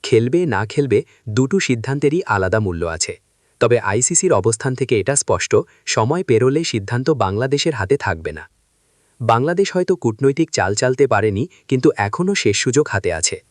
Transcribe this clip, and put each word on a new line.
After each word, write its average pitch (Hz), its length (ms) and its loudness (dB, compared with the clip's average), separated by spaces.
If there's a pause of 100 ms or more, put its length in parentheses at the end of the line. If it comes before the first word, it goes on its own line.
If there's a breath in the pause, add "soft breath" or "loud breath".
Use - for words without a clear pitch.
খেলবে 120 420 2
না 104 200 0
খেলবে, 131 340 0 (280 soft breath)
দুটো 127 320 0
সিদ্ধান্তেরই 139 680 0
আলাদা 98 320 0
মূল্য 87 280 -2
আছে। 82 260 -6 (480)
তবে 120 220 4
আইসিসির 139 500 0
অবস্থান 113 420 0
থেকে 127 200 -2
এটা 110 200 0
স্পষ্ট, - 360 -2 (340 soft breath)
সময় 139 380 0
পেরোলে 127 400 2
সিদ্ধান্ত 120 520 -4
বাংলাদেশের 127 580 0
হাতে 98 240 0
থাকবে 80 340 -4
না। 80 120 -12 (760)
বাংলাদেশ 139 500 2
হয়তো 185 240 0
কূটনৈতিক 139 560 0
চাল 98 240 0
চালতে 131 320 2
পারেনি, 107 360 2 (240 soft breath)
কিন্তু 131 200 2 (100)
এখনও 107 380 0
শেষ 104 220 0
সুযোগ 127 320 2
হাতে 95 240 -2
আছে। 80 240 -4 (140)